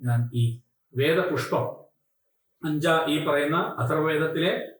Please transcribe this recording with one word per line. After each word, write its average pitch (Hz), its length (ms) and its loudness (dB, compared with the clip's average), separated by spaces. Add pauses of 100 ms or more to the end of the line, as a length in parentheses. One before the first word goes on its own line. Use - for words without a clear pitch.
ഞാൻ 120 320 0
ഈ 117 260 0 (360)
വേദപുഷ്പം - 880 -2 (800)
അഞ്ചാ-, 160 420 2
ഈ 151 180 0
പറയുന്ന 147 320 2 (220)
അഥർവവേദത്തിലെ 151 1000 0